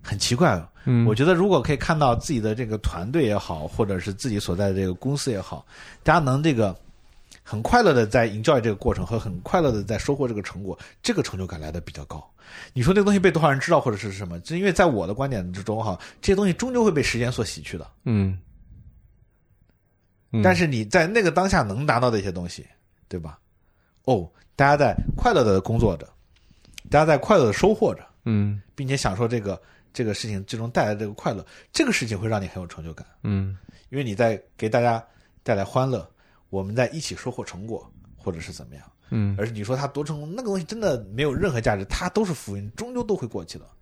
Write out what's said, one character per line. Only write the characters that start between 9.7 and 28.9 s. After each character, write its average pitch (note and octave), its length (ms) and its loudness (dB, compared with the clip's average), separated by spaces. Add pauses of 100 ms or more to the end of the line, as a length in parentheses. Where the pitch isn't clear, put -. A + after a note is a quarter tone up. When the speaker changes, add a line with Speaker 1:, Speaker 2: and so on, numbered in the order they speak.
Speaker 1:
的 G#2 100 -2
在 G2+ 160 -4
收 C#3+ 160 0
获 C3+ 140 -2
这 A#2 40 -4
个 G#2 80 -4
成 F#2 220 -10
果， F#2+ 160 -10 (240)
这 A#3+ 100 0
个 F3+ 100 0
成 - 160 -4
就 F#2 80 -4
感 E2+ 140 -10
来 D#2 120 -8
的 E2+ 80 -6
比 - 100 -14
较 C#2+ 140 -12
高。 D2+ 200 -14 (480)
你 B2+ 100 -2
说 D#3 120 4
这 G#3 60 6
个 G3+ 40 6
东 G#3 80 4
西 G3+ 60 4
被 F#3 140 6
多 D#3 100 2
少 D#3+ 80 6
人 C3+ 80 2
知 E3 140 0
道 D3+ 80 6
或 B2 100 0
者 G#2 60 0
是 G2 160 -6
什 F#2+ 160 -8
么， E2+ 120 -10
就 D#3 160 -8
因 F3+ 60 -2
为 G3 100 2
在 F3 140 4
我 G#2 200 2
的 F#2+ 80 -4
观 C#3 140 -4
点 F#2 240 -4
之 F#2+ 100 -8
中 G#2+ 200 -4
哈， G2 160 -4 (220)
这 - 60 -6
些 F#3+ 100 4
东 G3+ 100 2
西 F3+ 60 4
终 B3+ 200 -2
究 A#3+ 120 4
会 G#3+ 80 4
被 D3 100 2
时 - 160 0
间 A#2+ 140 0
所 A#2+ 120 -2
洗 - 160 -10
去 D#2 160 -12
的。 D#2+ 140 -12 (140)
Speaker 2:
嗯。 G2 340 2 (1900)
嗯。 A2+ 100 2
Speaker 1:
但 F#3 120 8
是 E3+ 120 2
你 A#2+ 180 0
在 D#3+ 220 4
那 A3 160 2
个 F3 80 4
当 F3+ 180 2
下 F#3+ 140 4
能 A2 220 -2
达 C3 140 2
到 B2 120 4
的 A2 100 0
一 - 20 -6
些 G2 80 -4
东 F2 180 -6
西， - 160 -14 (440)
对 F#2 100 -8
吧？ D#2 200 -12 (680)
哦， - 260 0 (240)
大 C#3 120 4
家 D3 100 6
在 C3 180 4 (220)
快 - 160 2
乐 D#3 100 4
的 G2 200 4
工 A2+ 160 -2
作 G#2+ 180 2
着， D2 100 -12 (840)
大 D3 80 6
家 D3+ 80 6
在 D#3 100 6
快 G3 220 4
乐 C3+ 80 6
的 G#2 60 4
收 G3+ 220 4
获 C#3+ 200 0
着， - 120 -18 (180)
Speaker 2:
嗯。 G#2 360 0 (140)
Speaker 1:
并 C#3 120 -8
且 C#3 100 -2